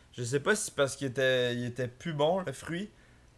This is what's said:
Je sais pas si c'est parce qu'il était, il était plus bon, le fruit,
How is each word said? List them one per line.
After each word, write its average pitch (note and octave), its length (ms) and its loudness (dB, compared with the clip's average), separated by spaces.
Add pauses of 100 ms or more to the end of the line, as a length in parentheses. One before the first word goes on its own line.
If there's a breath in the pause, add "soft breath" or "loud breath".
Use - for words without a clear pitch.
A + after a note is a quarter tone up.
(120 soft breath)
Je B2 120 -8
sais C3+ 160 0
pas G3+ 160 2
si - 80 -2
c'est - 100 -8
parce C#3 220 2
qu'il C#3 100 -4
était, B2+ 480 2
il B2 100 -2
était B2 220 -4
plus E3 260 -8
bon, D#3 280 2
le C#3 120 -4
fruit, F3 380 -8 (480 soft breath)